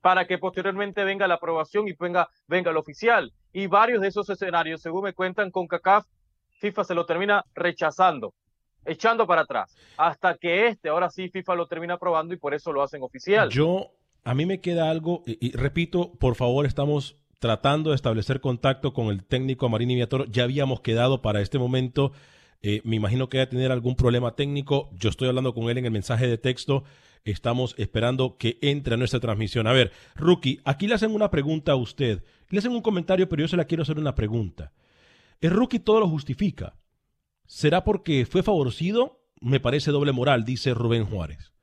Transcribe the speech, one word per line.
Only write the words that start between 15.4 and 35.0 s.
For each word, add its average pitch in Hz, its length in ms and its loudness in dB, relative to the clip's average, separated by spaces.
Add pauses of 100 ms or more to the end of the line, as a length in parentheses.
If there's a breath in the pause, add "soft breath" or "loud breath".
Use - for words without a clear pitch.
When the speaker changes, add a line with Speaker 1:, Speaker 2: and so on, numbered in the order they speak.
Speaker 2:
y 123 80 -2
repito, 170 680 -2
por 127 180 2
favor, 131 280 0
estamos 143 520 -2 (220)
tratando 139 520 0
de 139 60 2
establecer 123 440 -2
contacto 135 520 -2
con 113 140 -2
el 101 180 -2
técnico 131 420 -2
Amarini 117 300 0
Viatoro, 127 300 -2
ya 120 180 0
habíamos 135 360 -2
quedado 123 420 2
para 104 180 0
este 101 180 -2
momento, 127 540 0 (500 soft breath)
eh, 104 220 -2
me 110 120 0
imagino 117 320 0
que 131 100 -2
debe 131 120 0
tener 131 220 0
algún 127 240 -2
problema 120 400 2
técnico, 143 560 -2
yo 95 180 -2
estoy 127 180 -2
hablando 127 260 0
con 113 160 -4
él 120 80 -2
en 127 80 -4
el 117 60 -2
mensaje 113 340 0
de 117 120 0
texto, 135 460 -2 (400 soft breath)
estamos 120 540 -2
esperando 120 600 0
que 113 240 -2
entre 143 320 0
a - 20 0
nuestra 123 240 0
transmisión. 110 460 -2
A 113 60 2
ver, 127 200 4 (220 loud breath)
Rookie, 160 500 2
aquí 143 240 0
le 208 60 2
hacen 220 200 0
una 208 160 2
pregunta 156 420 0
a 139 40 4
usted, 120 480 -2 (240 soft breath)
le 190 100 0
hacen 233 140 -2
un 240 80 -2
comentario, 185 480 2
pero 151 140 -2
yo 160 60 0
se 180 80 0
la 170 100 2
quiero 165 160 -2
hacer 151 160 -2
una 151 160 -2
pregunta. 107 580 -4 (680 soft breath)